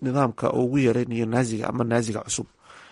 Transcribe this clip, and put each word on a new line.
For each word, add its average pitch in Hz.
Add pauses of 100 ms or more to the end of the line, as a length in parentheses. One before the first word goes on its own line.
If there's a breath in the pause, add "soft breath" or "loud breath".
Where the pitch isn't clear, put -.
nidaamka 127
uu 123
ugu 135
yeedhay 123
neo-Naziga 117
ama 120
Naziga 113
cusub. - (460 loud breath)